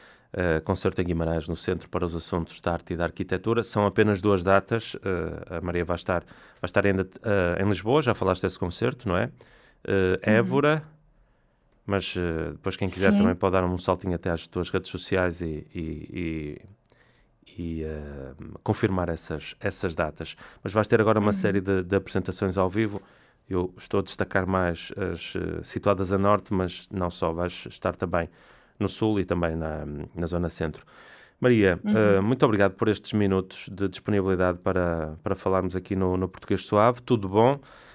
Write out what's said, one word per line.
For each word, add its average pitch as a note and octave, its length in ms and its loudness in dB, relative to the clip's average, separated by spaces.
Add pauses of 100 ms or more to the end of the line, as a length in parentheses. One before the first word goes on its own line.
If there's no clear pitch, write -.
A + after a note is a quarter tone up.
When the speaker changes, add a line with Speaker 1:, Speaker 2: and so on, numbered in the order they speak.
(320)
Speaker 1:
eh, E2+ 280 2
concerto F#2+ 400 -2
em F2+ 40 0
Guimarães, E2 420 0
no E2+ 80 -4
Centro - 340 -4
para F2 160 -2
os E2+ 120 -4
Assuntos E2 440 -4
da E2+ 120 -2
Arte E2+ 220 -6
e - 20 -6
da F2 80 -2
Arquitetura. G2 580 -2
São G#2 240 0
apenas G#2 340 2
duas G2 220 2
datas, G2 540 2
eh, E2 600 -6
a E2+ 40 -6
Maria F2 240 -2
vai E2+ 120 -2
estar, F2 280 -2
vai - 420 -14
estar G2 180 2
ainda, F#2+ 240 2 (140)
eh, F#2 400 2
em G2+ 60 2
Lisboa, A2 340 2
já A#2+ 120 2
falaste F#2 280 0
desse F#2 160 -2
concerto, A2+ 500 -4
não F2 80 2
é? A#2+ 140 0 (540)
Eh, F#2+ 420 2
Speaker 2:
Uhum. G#2+ 80 4
Speaker 1:
Évora, C#3+ 480 2 (1040)
mas, G2 300 -2
eh, D#2+ 360 -2
depois - 240 -6
quem F#2+ 120 -2
quiser F#2+ 240 4
Speaker 2:
Sim. G2+ 60 4
Speaker 1:
também F#2 180 4
pode F#2+ 160 2
dar F#2 120 4
um F2+ 140 0
saltinho F2+ 380 -2
até F2 140 -4
às E2 180 -4
tuas F2+ 200 -4
redes F#2 220 -4
sociais F2+ 520 -2
e, D2+ 320 -8
e, D#2+ 840 -8 (840)
e, - 140 -16
e, E2 220 -6
eh, C#2+ 520 -10 (280)
confirmar F#2+ 460 2
essas, E2 500 -8
essas F#2 380 -4
datas. D#2+ 400 -4 (260)
Mas G2 100 -6
vais G#2+ 140 2
ter A2 140 4
agora G#2+ 180 4
uma G#2 100 4
Speaker 2:
Uhum. G#2 40 4
Speaker 1:
série G2 280 2
de, F#2+ 220 2
de F#2 140 0
apresentações F#2+ 600 -2
ao F#2 140 2
vivo. G#2 320 -2 (460)
Eu F2+ 280 -2
estou - 220 -2
a G2 60 2
destacar F#2+ 420 -2
mais F2+ 500 0
as, F2+ 380 -6
eh, E2+ 300 -4
situadas F#2+ 480 0
a G2 60 2
norte, G2+ 360 2
mas F#2 340 -2
não F2+ 220 -2
só, E2 220 -2
vais F2 360 -4
estar - 280 -4
também E2+ 340 -2 (480)
no G2 100 0
sul G#2+ 300 0
e F2+ 60 0
também E2+ 320 0
na, D#2 280 -4 (300)
na E2+ 120 -4
zona E2+ 220 -2
centro. - 380 -6 (540)
Maria, G#2 420 6
Speaker 2:
Uhum. G#2 140 2
Speaker 1:
eh, G#2 240 6
muito B2+ 260 2
obrigado G2+ 280 4
por A2 140 0
estes - 240 -2
minutos F#2+ 580 0
de G2 180 -2
disponibilidade F#2 720 0
para, E2+ 640 -2
para G2 120 0
falarmos F#2 400 0
aqui F#2 220 -4
no, F#2 200 2
no F#2 120 0
Português - 360 -4
Suave. A2+ 380 4
Tudo G#2 260 0
bom, A#2+ 320 4 (340)